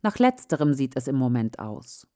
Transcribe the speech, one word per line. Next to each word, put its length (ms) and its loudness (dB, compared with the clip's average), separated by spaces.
Nach 180 -2
letzterem 540 2
sieht 240 -2
es 100 -4
im 100 -2
Moment 420 0
aus. 580 -12